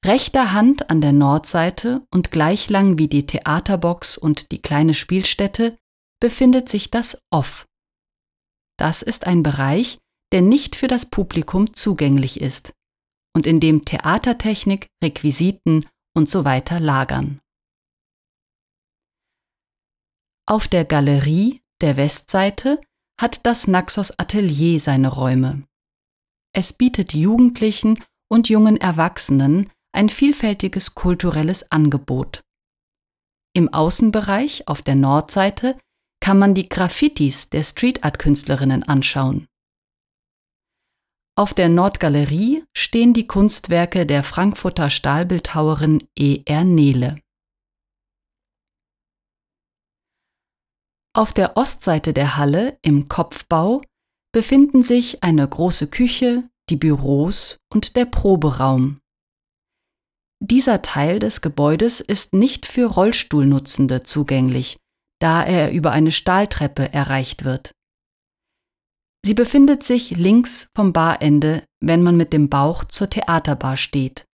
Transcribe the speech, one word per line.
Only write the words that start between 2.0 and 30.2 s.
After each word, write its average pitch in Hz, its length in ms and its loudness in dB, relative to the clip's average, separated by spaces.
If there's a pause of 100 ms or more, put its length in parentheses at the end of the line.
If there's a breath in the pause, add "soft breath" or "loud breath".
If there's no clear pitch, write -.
und 180 220 -2
gleich 165 400 -2
lang 196 260 2
wie 156 100 2
die 143 200 0
Theaterbox 175 920 -4
und - 340 -2
die - 80 -8
kleine 151 360 2
Spielstätte 202 840 -2 (420)
befindet 247 500 2
sich - 200 -4
das - 400 -6
Off. - 380 -4 (1120)
Das 160 240 -2
ist - 240 -4
ein 175 160 2
Bereich, 143 560 -2 (320)
der 185 100 2
nicht 240 340 2
für 262 120 -4
das 254 180 -2
Publikum 185 680 -4
zugänglich 139 680 0
ist - 320 -8 (600)
und 160 100 2
in 160 140 4
dem 156 260 2
Theatertechnik, 196 1040 -2 (160)
Requisiten 156 800 0 (300)
und 156 120 2
so 175 180 -2
weiter 139 340 -2
lagern. 135 600 -4 (3000)
Auf 214 200 -2
der 175 160 0
Galerie 147 800 0 (180)
der 143 160 0
Westseite 196 840 -2 (380)
hat - 260 -4
das 233 220 0
Naxos 185 500 -2
Atelier 170 640 0
seine 135 300 2
Räume. 131 540 -2 (920)
Es - 180 -2
bietet 247 400 -2
Jugendlichen 220 880 2 (280)
und 226 180 2
jungen 214 280 6
Erwachsenen 160 920 0 (240)
ein 208 140 2
vielfältiges 208 880 -2